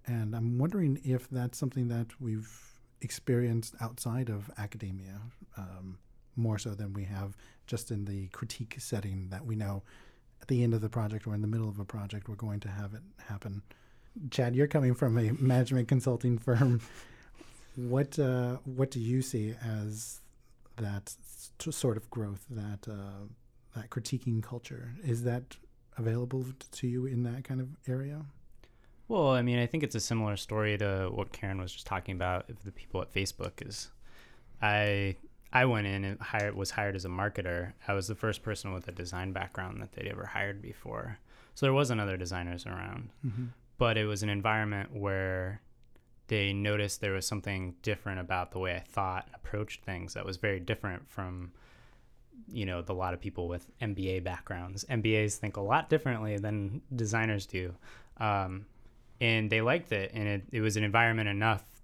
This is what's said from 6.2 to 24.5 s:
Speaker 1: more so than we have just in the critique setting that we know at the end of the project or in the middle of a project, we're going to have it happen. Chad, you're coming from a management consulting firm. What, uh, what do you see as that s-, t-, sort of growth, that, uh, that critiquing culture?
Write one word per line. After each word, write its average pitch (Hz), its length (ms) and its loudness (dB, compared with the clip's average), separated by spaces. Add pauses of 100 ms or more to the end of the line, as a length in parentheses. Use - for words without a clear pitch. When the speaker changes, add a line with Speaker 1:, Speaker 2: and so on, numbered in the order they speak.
Speaker 1:
more 110 220 2
so 110 120 -6
than 101 240 -6
we 101 100 -4
have 98 320 -4 (300)
just - 240 -4
in 104 160 -2
the 98 220 -4
critique - 500 -8
setting 98 500 -4
that 95 160 -8
we 113 120 -2
know 101 260 -2 (580)
at - 80 -8
the 123 140 4
end 117 100 6
of 113 80 4
the 107 80 0
project 107 380 -2
or 107 80 0
in 104 80 0
the 107 40 2
middle 110 220 2
of 101 100 -4
a 101 60 -4
project, 101 460 -6
we're 107 40 -6
going 104 260 -4
to 104 80 -6
have 101 260 -6
it 123 80 -12 (260)
happen. 101 320 -6 (720)
Chad, 123 240 2
you're 143 140 6
coming 135 260 6
from 120 240 4
a 113 140 4
management 127 560 6
consulting 123 500 4
firm. 120 420 6 (920)
What, 127 420 2
uh, 127 480 4
what 131 280 2
do 123 80 -2
you 123 220 4
see 110 380 -2
as 107 600 -4 (560)
that 101 320 -4
s-, - 500 -16
t-, 160 140 -4
sort 120 240 2
of - 140 -8
growth, 104 380 -6
that, 104 400 -6
uh, 101 380 -10 (480)
that 110 160 -10
critiquing 117 500 0
culture? 120 600 -8